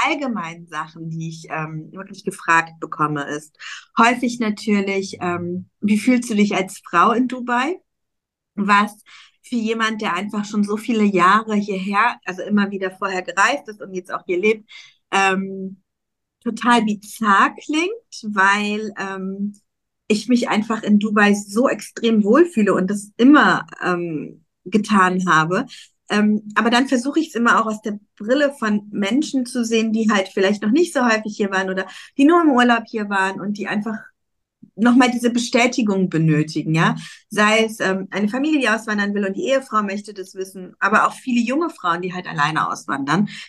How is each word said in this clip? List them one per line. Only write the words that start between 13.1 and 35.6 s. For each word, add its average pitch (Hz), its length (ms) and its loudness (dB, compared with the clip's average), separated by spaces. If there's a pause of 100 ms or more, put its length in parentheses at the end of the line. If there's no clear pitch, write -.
gereist 220 460 -2
ist 208 140 -16
und 190 120 -14
jetzt 185 200 -10
auch - 120 -8
hier 180 140 -2
lebt, 214 300 0 (420)
ähm, 190 720 -2 (600)
total 233 400 2
bizarr 214 720 0
klingt, 311 800 -6
weil, 208 640 0
ähm, 196 560 -6 (560)
ich 208 160 0
mich 240 220 2
einfach 214 320 0
in 208 160 4
Dubai 208 380 4
so 214 340 0
extrem 226 540 0
wohlfühle 220 500 4
und 190 160 0
das 208 280 -6
immer, 226 500 6 (160)
ähm, 175 600 -4 (220)
getan 185 600 2
habe. 165 400 2 (420)
Ähm, 214 460 2
aber 226 160 2
dann 247 160 2
versuche 269 320 0
ich's 320 160 -4
immer 220 260 2
auch 220 60 -4
aus 214 140 -6
der 208 180 -8 (180)
Brille 277 400 0
von 208 340 -2
Menschen 247 540 -2
zu 247 180 -4
sehen, 220 300 0
die 220 180 0
halt 196 180 0
vielleicht 202 340 0
noch 214 80 0
nicht 339 220 2
so 254 120 2
häufig 214 320 0
hier 196 140 -2
waren 190 180 -2
oder 190 160 -4 (320)
die 277 80 6
nur 349 160 6
im 320 80 4
Urlaub 240 380 4
hier 214 220 -6
waren 190 300 -2
und 208 180 -6
die 208 100 -8
einfach 214 300 -4 (800)
nochmal 240 360 4
diese 240 180 -2
Bestätigung 226 800 0